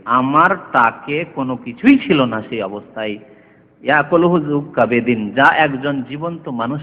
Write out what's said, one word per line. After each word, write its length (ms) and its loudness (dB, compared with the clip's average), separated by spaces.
আমার 520 2
তাকে 680 0
কোনো 220 -6
কিছুই 420 2
ছিল 260 2
না 240 -2
সেই 140 -4
অবস্থায়। 560 -8
ইয়াকুলুহু 580 2
যু 200 -2
কাবেদিন, 680 0
যা 260 4
একজন 460 -2
জীবন্ত 460 -10
মানুষ 340 -6